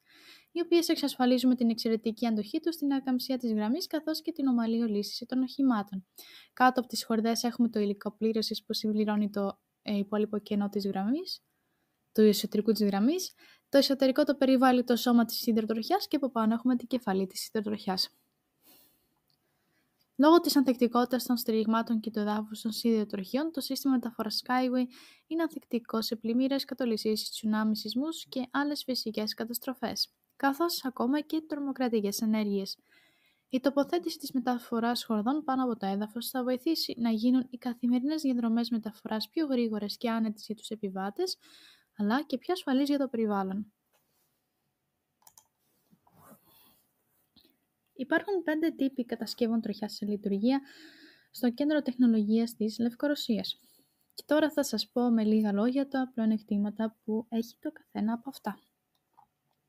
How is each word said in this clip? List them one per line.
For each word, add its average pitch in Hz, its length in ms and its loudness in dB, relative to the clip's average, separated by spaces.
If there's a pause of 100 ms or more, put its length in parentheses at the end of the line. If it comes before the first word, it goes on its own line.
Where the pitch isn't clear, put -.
(520)
οι 339 100 -2
οποίες 339 280 4
εξασφαλίζουν 254 680 2
την 233 140 2
εξαιρετική 226 580 -2
αντοχή 214 320 -2
τους 330 160 -2
στην 277 180 0
ακαμψία 262 440 0
της 247 140 -2
γραμμής, 220 360 0
καθώς 311 340 -4
και 330 100 -6
την 269 160 -2
ομαλή 233 340 2
ολίσθηση 208 440 -2
των 254 160 0
οχημάτων. 233 640 0 (480)
Κάτω 254 260 4
από 247 100 -2
τις - 160 -6
χορδές 226 380 0
έχουμε 233 260 0
το 220 100 -2
υλικό 202 320 -2
πλήρωσης 220 520 -2
που 220 100 -6
συμπληρώνει 214 560 0
το, 202 300 -4 (220)
ε, 214 160 -4
υπόλοιπο 208 400 0
κενό 202 320 -2
της 202 180 -2
γραμμής, 208 540 -2 (680)
του 220 100 4
εσωτερικού 214 500 4
της 214 120 0
γραμμής. 214 500 0 (360)
Το - 80 4
εσωτερικό 269 460 4
το 277 120 2
περιβάλλει 254 480 6
το 240 120 2
σώμα 240 300 4
της 226 120 -4
σιδηροτροχιάς 226 720 0
και - 80 -2
από 269 140 0
πάνω 220 240 0
έχουμε 247 220 2
την 247 120 -4
κεφαλή 190 400 -2
της - 120 -12
σιδηροτροχιάς. 208 680 -4 (2000)
Λόγω 320 240 8
της 339 160 2
ανθεκτικότητας 247 680 2
των 247 140 0
στηριγμάτων 220 640 0
και 214 120 -6
του 214 80 -4
εδάφους 214 420 -4
των 220 100 -4
σιδηροτροχιών, 220 800 -2
το 269 100 -6
σύστημα 262 320 -2
μεταφοράς 226 520 -2
Skyway 254 400 0 (420)
είναι 330 140 -2
ανθεκτικό 233 600 -4
σε 226 140 -4
πλημμύρες, 262 500 0
κατολισθήσεις, 220 640 -2
τσουνάμι, 214 480 0
σεισμούς 277 520 -6
και 254 220 -6
άλλες 285 320 -2
φυσικές 214 500 -4
καταστροφές, - 800 -6 (220)
καθώς 277 500 0
ακόμα 254 360 0
και 311 260 -4
τρομοκρατικές 254 720 -2
ενέργειες. 208 560 0 (760)
Η 262 80 0
τοποθέτηση 285 580 0
της - 140 -14
μεταφοράς 240 720 -2
χορδών 233 400 0
πάνω 262 200 0
από 233 140 -2
το 196 80 -6
έδαφος 214 440 -4
θα 254 140 -4
βοηθήσει 254 540 -2
να 233 120 0
γίνουν 247 400 2
οι 247 80 -14
καθημερινές 254 640 -2
διαδρομές 233 480 0
μεταφοράς 220 600 -4
πιο 320 160 -2
γρήγορες 220 520 -2
και 233 120 -4
άνετες 220 360 -2
για 214 100 -8
τους - 140 -14
επιβάτες, 202 680 -4 (580)
αλλά 220 280 2
και 262 140 -4
πιο - 160 -4
ασφαλείς 277 360 2
για 285 80 4
το 269 100 0
περιβάλλον. 208 680 -2 (4000)
Υπάρχουν 330 500 -2
πέντε 311 280 0
τύποι 269 340 -4
κατασκευών 226 560 -4
τροχιάς 208 320 -6
σε - 120 -8
λειτουργία 208 560 0 (720)
στο 247 200 -2
Κέντρο 294 300 0
Τεχνολογίας 233 760 2
της 214 240 -4
Λευκορωσίας. 240 800 -2 (540)
Και - 120 -18
τώρα 302 260 2
θα 294 120 0
σας - 260 -4
πω 247 200 0
με 226 140 4
λίγα 214 280 4
λόγια 254 360 0
τα 262 260 -2
πλεονεκτήματα 220 880 -2
που 220 260 -4
έχει 233 300 -6
το 302 120 -8
καθένα 208 420 -4
από 240 160 -8
αυτά. 208 300 -10 (1080)